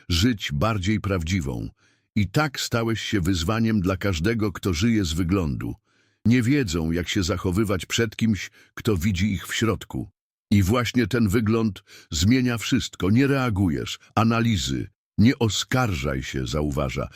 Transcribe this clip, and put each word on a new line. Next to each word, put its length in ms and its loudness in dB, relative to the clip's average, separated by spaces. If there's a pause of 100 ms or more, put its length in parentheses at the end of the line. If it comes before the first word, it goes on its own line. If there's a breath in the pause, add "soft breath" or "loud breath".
żyć 440 0
bardziej 480 0
prawdziwą. 680 -4 (480)
I 120 0
tak 320 -2
stałeś 400 -2
się 200 -2
wyzwaniem 600 0
dla 160 0
każdego, 560 -2
kto 220 -2
żyje 300 2
z 80 -2
wyglądu. 640 -2 (500)
Nie 180 4
wiedzą, 480 0
jak 180 -2
się 140 0
zachowywać 640 -2
przed 300 -2
kimś, 340 0 (240 soft breath)
kto 220 0
widzi 360 0
ich 140 -6
w 80 -8
środku. 560 -4 (400)
I 120 6
właśnie 440 2
ten 220 2
wygląd 560 0 (260 loud breath)
zmienia 480 2
wszystko. 520 -2
Nie 160 6
reagujesz, 720 0 (160 soft breath)
analizy. 760 0 (300)
Nie 200 6
oskarżaj 840 -2
się, 240 -6
zauważa. 680 -2